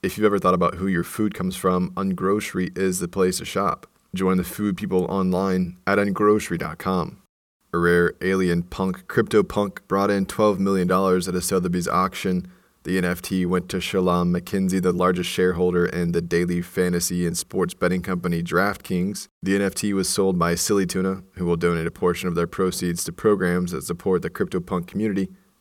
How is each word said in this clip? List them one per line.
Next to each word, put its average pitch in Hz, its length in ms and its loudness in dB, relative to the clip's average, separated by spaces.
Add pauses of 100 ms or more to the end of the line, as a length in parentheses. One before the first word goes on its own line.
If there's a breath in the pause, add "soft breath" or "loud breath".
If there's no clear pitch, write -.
If 92 140 -2
you've 107 80 2
ever 101 140 4
thought 90 160 4
about 87 220 0
who 95 100 -2
your 87 160 0
food 107 320 -2
comes 92 200 -4
from, 90 360 0
Ungrocery 95 840 -2
is 92 240 0
the 87 80 -4
place 92 300 0
to 85 80 -8
shop. 98 400 -4 (300)
Join 92 220 2
the 90 60 0
food 104 320 -2
people 92 300 0
online 92 800 0
at 98 140 2
ungrocery 104 580 2
dot 78 220 -6
com. 90 420 -2 (500)
A 87 60 -2
rare 87 420 4
alien 92 440 0
punk, 95 420 -4
CryptoPunk, 104 720 0 (100)
brought 98 220 2
in 98 160 2
twelve 104 340 2
million 98 280 2
dollars 92 400 2
at 90 80 -4
a 90 60 -2
Sotheby's 90 460 0
auction. 92 600 0 (340 loud breath)
The 92 160 -2
N 90 80 0
F 87 160 -2
T 92 240 0
went 90 240 0
to 95 100 -2
Shalom 90 540 2
McKenzie, 95 480 0
the 90 100 2
largest 90 380 2
shareholder 90 560 2
in 87 280 -2
the 85 100 2
daily 87 400 0
fantasy 87 640 0
and 85 100 -4
sports 92 380 -4
betting 90 260 0
company 87 400 -2
DraftKings. 92 840 -2 (160)
The 98 100 2
N 98 80 2
F 98 140 0
T 104 180 -2
was 95 160 0
sold 95 300 2
by 85 160 2
Silly 98 320 2
Tuna, 95 340 -2 (120)
who 92 120 -4
will 85 120 2
donate 85 280 0
a 85 60 -4
portion 87 360 -2
of 87 60 -2
their 85 140 0
proceeds 90 560 -2
to - 80 -8
programs 90 580 2
that 80 140 -6
support 90 400 -2
the 90 80 -4
CryptoPunk 90 560 -4
community, 98 420 -2 (320 loud breath)